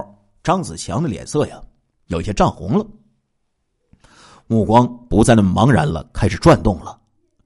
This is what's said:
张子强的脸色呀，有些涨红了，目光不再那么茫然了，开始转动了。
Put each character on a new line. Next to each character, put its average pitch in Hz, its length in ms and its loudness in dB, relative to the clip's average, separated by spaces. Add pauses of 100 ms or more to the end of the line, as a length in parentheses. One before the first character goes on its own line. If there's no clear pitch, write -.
(420)
张 175 200 0
子 - 120 -12
强 - 280 -6
的 170 60 -4
脸 - 180 -8
色 147 220 -2
呀， - 140 -18 (440)
有 90 140 -4
些 104 120 -6
涨 - 180 0
红 101 260 -6
了， 214 100 -2 (1600)
目 113 180 0
光 117 220 4 (220)
不 101 140 4
再 117 120 4
那 110 80 4
么 95 80 2
茫 98 200 2
然 82 160 2
了， 78 160 -6 (100)
开 - 160 -2
始 - 100 -4
转 - 240 4
动 92 180 0
了。 - 200 -18 (460)